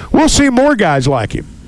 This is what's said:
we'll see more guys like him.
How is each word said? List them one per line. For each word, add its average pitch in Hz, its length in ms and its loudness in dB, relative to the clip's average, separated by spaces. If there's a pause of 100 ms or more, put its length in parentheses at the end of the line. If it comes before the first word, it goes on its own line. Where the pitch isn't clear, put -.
(120)
we'll 302 180 4
see 285 200 2
more 269 260 2
guys 151 320 0
like 123 260 -2
him. - 140 -8 (200)